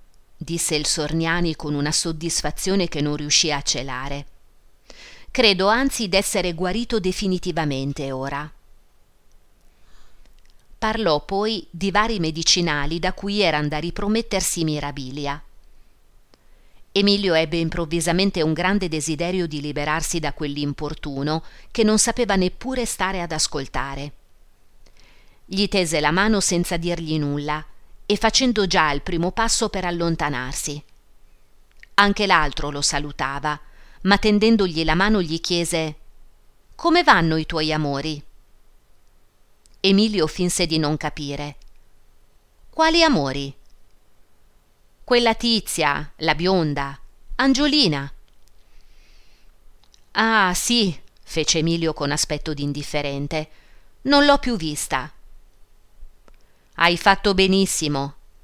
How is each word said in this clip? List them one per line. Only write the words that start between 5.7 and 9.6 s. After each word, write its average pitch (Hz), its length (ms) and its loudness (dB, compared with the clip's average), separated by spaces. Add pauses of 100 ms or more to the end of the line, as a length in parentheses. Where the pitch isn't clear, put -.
d'essere 185 440 0
guarito 190 460 -2
definitivamente 156 1120 -2
ora." 139 400 -8 (2250)